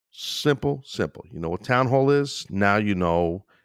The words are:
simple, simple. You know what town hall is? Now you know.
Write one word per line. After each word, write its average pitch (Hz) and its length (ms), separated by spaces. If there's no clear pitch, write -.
simple, 143 720
simple. - 480
You 82 80
know 82 80
what 90 160
town 127 240
hall 135 220
is? 143 380
Now 101 280
you 104 180
know. 87 500